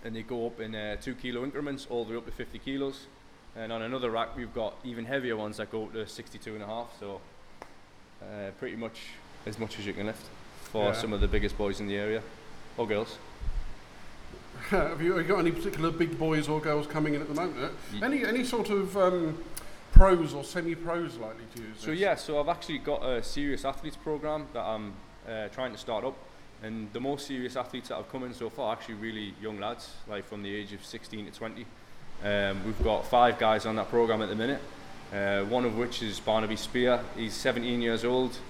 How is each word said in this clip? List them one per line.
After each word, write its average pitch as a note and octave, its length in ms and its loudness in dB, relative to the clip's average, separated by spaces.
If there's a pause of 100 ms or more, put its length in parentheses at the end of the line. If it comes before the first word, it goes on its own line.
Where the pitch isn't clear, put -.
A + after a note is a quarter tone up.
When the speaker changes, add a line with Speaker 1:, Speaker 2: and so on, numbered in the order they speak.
Speaker 1:
and A2+ 120 -6
they A2+ 80 -6
go A#2 240 -2
up A2+ 120 -8
in, A2 140 -6
uh, G#2+ 260 -4
two C3 140 -6
kilo B2 300 -4
increments C#3 460 -6
all A#2+ 140 0
the G#2+ 80 -6
way A#2 60 -4
up A#2 80 -8
to - 60 -8
fifty - 280 -8
kilos. C#3 460 -4 (500)
And A2+ 160 -6
on A2+ 100 -4
another B2 280 -2
rack, A2+ 260 0
we've A2+ 180 -8
got A2 200 -2 (100)
even A#2 220 -8
heavier B2+ 320 -2
ones G#2+ 200 -4
that G#2+ 140 -6
go A2 140 -2
up F#2+ 80 -12
to G#2+ 140 -6
sixty-two - 480 -12
and G#2+ 80 -10
a G2+ 40 -10
half, A2+ 200 -6 (120)
so, G2+ 220 -8 (1000)
uh, G2+ 360 -8
pretty G#2+ 160 -8
much A2+ 260 -10 (440)
as G#2+ 140 -8
much A2 180 -6
as G2+ 80 -6
you G2+ 80 -2
can G2+ 140 -2
lift A2 180 -6 (460)
for G#2+ 140 2
Speaker 2:
Yeah. G2+ 80 4
Speaker 1:
some A2 200 -2
of G2+ 80 4
the - 60 6
biggest G#2+ 300 2
boys G2+ 220 0
in G#2 80 -2
the G2+ 100 0
area, A2 260 0 (540)
or A#2 100 0
girls. G#2+ 340 0
Speaker 2:
<laughs> - 1500 -6
Have E3 320 4
you, F3 160 4
have E3 100 0
you - 0 -
got F#3 120 6
any E3 120 4
particular E3 400 0
big D#3+ 280 0
boys D#3 280 2
or D3+ 140 2
girls D3+ 240 2
coming D3+ 300 2
in C#3+ 60 0
at D3 60 -6
the D3 60 -4
moment? D#3 240 -2
Uh, C3+ 120 -2 (260)
Speaker 1:
Ye- G#3 80 -2
Speaker 2:
any, C4 220 2
any A#3+ 180 2
sort A3 260 0
of, G3 260 2
um, F3+ 480 4 (480)
pros F3 440 12
or C#3 80 -6
semi-pros E3+ 720 -2
likely A2+ 280 -10 (100)
to A#2+ 80 -10
use G#2+ 160 -12
Speaker 1:
So - 120 -6
Speaker 2:
this? E3 80 0
Speaker 1:
yeah, F#3+ 160 4
so D3 240 -2
I've C#3+ 80 2
actually E3 300 -2
got D3 260 0
a B2 200 2
serious C#3+ 420 0
athletes C#3+ 320 -4
program D3+ 560 -4
that A#2+ 80 -2
I'm, G#2 320 -4 (340)
uh, A2 200 -6
trying B2+ 240 -6
to G#2 80 -10
start A2 260 -2
up, C3+ 80 0 (480)
and A2 320 -6
the A2+ 60 -2
most C#3 260 0
serious B2 300 -4
athletes B2 340 -4
that A#2+ 60 -2
have G2 160 -6
come C3 120 -4
in B2 120 -6
so A#2 160 -4
far B2+ 180 -2
are A2 40 2
actually A#2 220 -8
really G#2+ 460 -6
young G#2+ 180 -6
lads, A2+ 300 -6 (180)
like G2+ 180 -6
from G#2 180 -10
the G2+ 100 -6
age G#2 200 -6
of G2 120 -12
sixteen A2 400 -10
to E2+ 60 -12
twenty. A2 340 -8 (580)
Um, G2+ 400 2
we've G#2+ 200 0
got A2 240 4
five A#2+ 320 8
guys A2 260 6
on A2 120 0
that G#2 120 0
program A2+ 320 6
at G#2 80 0
the G#2 60 0
minute, A#2+ 260 0 (500)
uh, G2+ 340 2
one B2 200 2
of A2 100 2
which A#2 280 0
is G#2 160 -2
Barnaby A2 360 4
Spear. B2 440 4 (180)
He's A2 160 -4
seventeen A#2+ 480 2
years A#2 240 2
old B2+ 320 2 (120)